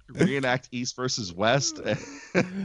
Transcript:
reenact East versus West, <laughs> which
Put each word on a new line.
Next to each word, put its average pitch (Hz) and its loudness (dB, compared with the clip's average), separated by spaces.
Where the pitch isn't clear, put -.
reenact 131 2
East 123 -6
versus 127 -4
West, 117 2
<laughs> - -
which - -2